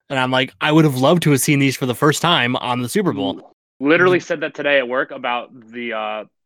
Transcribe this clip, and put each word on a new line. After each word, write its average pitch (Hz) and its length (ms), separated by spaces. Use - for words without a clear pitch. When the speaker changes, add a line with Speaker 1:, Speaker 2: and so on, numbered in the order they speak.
Speaker 1:
and 135 100
I'm 127 120
like, 131 300
I 151 100
would 156 140
have 135 120
loved 156 260
to 151 80
have 135 100
seen 143 180
these 139 160
for 139 120
the 120 80
first 147 260
time 131 360
on 123 240
the 120 80
Super 185 240
Bowl. - 260
Speaker 2:
L-, - 160
literally 175 400
Speaker 1:
Mm-hmm. - 60
Speaker 2:
said 165 160
that 151 120
today 143 240
at 127 100
work 135 240
about 123 380
the, 117 220
uh, 107 320